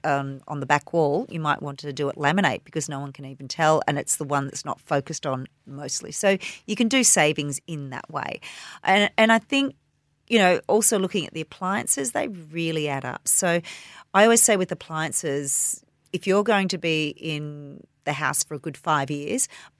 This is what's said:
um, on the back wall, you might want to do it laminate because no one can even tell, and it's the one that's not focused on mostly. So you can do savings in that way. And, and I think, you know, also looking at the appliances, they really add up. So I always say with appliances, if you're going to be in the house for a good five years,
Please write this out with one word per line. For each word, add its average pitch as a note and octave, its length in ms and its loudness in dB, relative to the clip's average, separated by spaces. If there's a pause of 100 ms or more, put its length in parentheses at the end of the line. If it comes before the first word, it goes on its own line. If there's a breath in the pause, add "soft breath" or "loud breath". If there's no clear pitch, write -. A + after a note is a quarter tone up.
um, C#3 440 0
on D3 120 -6
the C3+ 80 -4
back D3 260 2
wall, D#3+ 340 2
you E3+ 120 -8
might D3 240 -2
want C#3+ 160 -10
to D3 120 -8
do C#3 180 -4
it - 60 -6
laminate D3 480 2
because - 240 -6
no C#3+ 120 -8
one C#3 120 -10
can C#3 140 -16
even C3+ 220 -14
tell, D#3 400 2
and C#3+ 100 0
it's - 200 -2
the D#3 60 -8
one C#3 220 -2
that's - 180 -10
not - 160 -8
focused D3 460 -4
on C3 220 -4 (180)
mostly. C#3+ 460 -10
So G3 260 2 (300 loud breath)
you G#3 80 -4
can A#3 120 2
do C4 160 4
savings D3+ 640 2
in C#3+ 240 -10
that - 220 -12
way. - 280 -6 (440 loud breath)
And, G3 340 4
and A3+ 140 6
I A3+ 80 6
think, C#4 360 0 (520)
you A#3 100 4
know, F3+ 300 6
also G#3+ 320 4
looking F#3 260 -2
at - 80 -14
the E3 80 -6
appliances, G3+ 680 -4
they - 160 -2
really D#3+ 600 -4
add C3+ 160 -4
up. B2+ 240 -8
So F3 340 2 (520 loud breath)
I G3 120 8
always A#3 180 6
say A3 120 6
with F#3 160 0
appliances, D3+ 1120 -4 (300)
if - 140 -6
you're G3 160 4
going G3+ 240 2
to F#3 100 -4
be D#3 400 -2
in D3 640 -10 (240)
the D3 80 -2
house C#3+ 300 -2
for - 100 -8
a C#3+ 60 -8
good C#3+ 180 -8
five C#3+ 320 0
years, D3 380 -4 (320 loud breath)